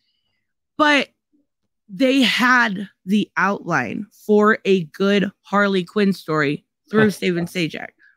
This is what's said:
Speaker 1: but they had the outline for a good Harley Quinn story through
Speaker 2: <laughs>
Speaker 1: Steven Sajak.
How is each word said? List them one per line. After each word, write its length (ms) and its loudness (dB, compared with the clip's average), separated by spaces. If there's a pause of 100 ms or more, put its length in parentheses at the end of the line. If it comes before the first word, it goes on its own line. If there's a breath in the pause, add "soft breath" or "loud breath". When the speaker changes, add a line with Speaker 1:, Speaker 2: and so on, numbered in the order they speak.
(760)
Speaker 1:
but 320 0 (800)
they 340 2
had 680 0 (160)
the 320 0
outline 680 -4 (200)
for 380 4
a 200 2
good 460 0 (120)
Harley 420 0
Quinn 280 0
story 520 -4 (260)
through 200 4
Speaker 2:
<laughs> 20 -2
Speaker 1:
Steven 340 -4
Sajak. 440 -8 (260 soft breath)